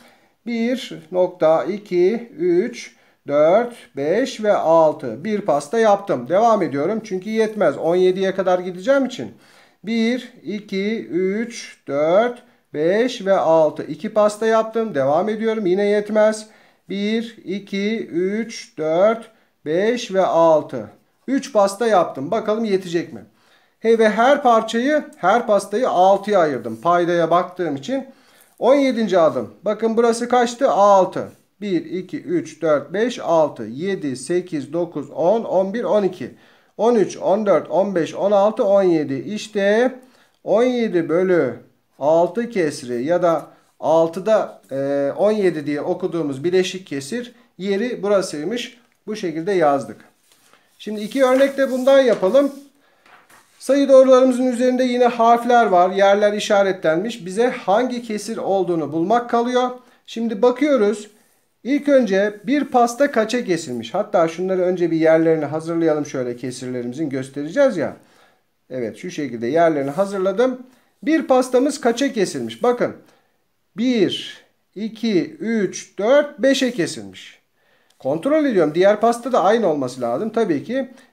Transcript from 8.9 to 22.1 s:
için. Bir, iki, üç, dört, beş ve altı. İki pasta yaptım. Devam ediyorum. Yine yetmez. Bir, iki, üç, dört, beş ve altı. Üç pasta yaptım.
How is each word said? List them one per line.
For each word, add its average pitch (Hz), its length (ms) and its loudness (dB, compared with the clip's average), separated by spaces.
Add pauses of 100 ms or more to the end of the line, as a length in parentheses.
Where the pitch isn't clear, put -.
için. 123 280 -10 (520)
Bir, 226 480 -2 (100)
iki, 202 640 -6
üç, 196 800 -4
dört, 170 560 0 (320)
beş 190 520 -2
ve 196 60 2
altı. 156 520 2
İki 160 300 -10
pasta 208 320 0
yaptım. 220 480 0
Devam 143 340 0
ediyorum. 220 380 -4
Yine 190 180 0
yetmez. 214 640 0 (420)
Bir, 220 560 -4
iki, 202 640 -6
üç, 202 720 -6
dört, 180 520 0 (340)
beş 196 500 -2
ve 190 120 4
altı. 143 640 2 (380)
Üç 262 240 -4
pasta 196 340 0
yaptım. 170 440 0